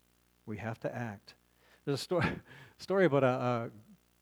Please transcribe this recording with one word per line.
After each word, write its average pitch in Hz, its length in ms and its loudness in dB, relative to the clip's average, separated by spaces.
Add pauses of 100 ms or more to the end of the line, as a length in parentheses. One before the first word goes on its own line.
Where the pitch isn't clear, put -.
(460)
We 107 120 -8
have 113 220 -6
to 131 140 -6
act. 113 400 -10 (500)
There's 139 160 -2
a - 20 -8
sto-, 175 200 0 (280)
<laughs> - 280 -20
story 190 280 2
about 139 180 4
a, 123 460 0 (500)